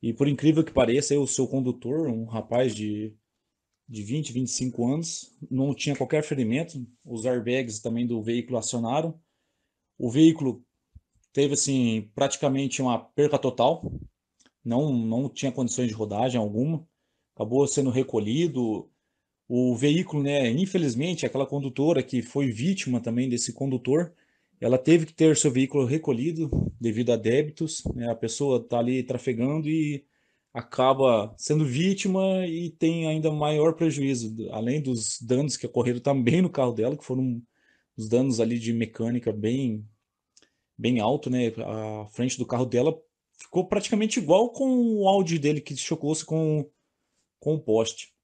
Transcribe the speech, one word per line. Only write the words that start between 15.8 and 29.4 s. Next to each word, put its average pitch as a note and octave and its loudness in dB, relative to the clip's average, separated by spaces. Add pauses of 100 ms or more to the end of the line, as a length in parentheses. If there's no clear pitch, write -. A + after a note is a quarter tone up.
de A2 -4
rodagem A2 -2
alguma, B2 -2 (480)
acabou B2 2
sendo C3+ 0
recolhido. B2 0 (680)
O B2 2
veículo, D3 2
né, C#3 2
infelizmente, D#3 0
aquela C3+ 0
condutora C#3 0
que B2 -2
foi C#3 -2
vítima B2 -2
também A#2+ -2
desse A#2+ -4
condutor, C3+ -2 (440)
ela A#2+ 2
teve D#3+ 6
que - -16
ter D#3 6
seu D3+ 2
veículo C3 2
recolhido D3 -2 (320)
devido A#2 0
a A#2 4
débitos, D3+ 0 (120)
né, A#2+ -4
a A2+ 0
pessoa A#2+ -2
tá A#2+ -2
ali B2 0
trafegando B2+ -2